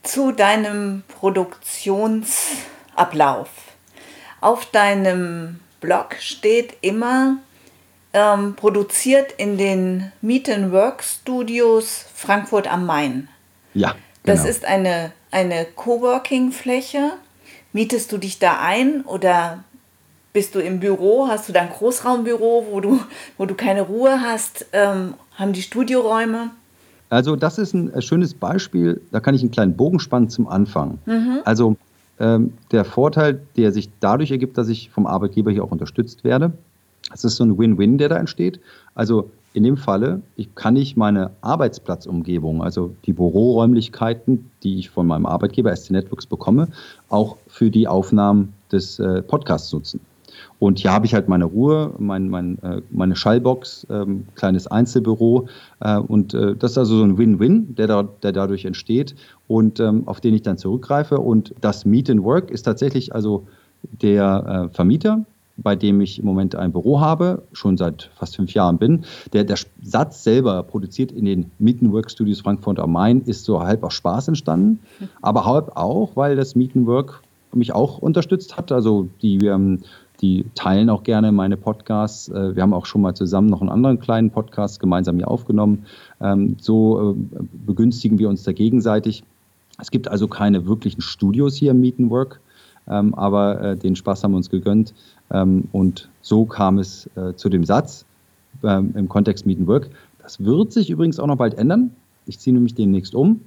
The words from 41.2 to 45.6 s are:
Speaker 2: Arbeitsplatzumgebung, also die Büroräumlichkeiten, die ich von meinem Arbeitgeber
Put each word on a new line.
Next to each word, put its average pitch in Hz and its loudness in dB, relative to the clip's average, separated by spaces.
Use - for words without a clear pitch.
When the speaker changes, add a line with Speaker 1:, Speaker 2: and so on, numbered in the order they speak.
Speaker 2:
Arbeitsplatzumgebung, 87 -4
also 87 -4
die 98 0
Büroräumlichkeiten, 113 2
die 95 -2
ich - -12
von 90 -2
meinem 82 0
Arbeitgeber 104 0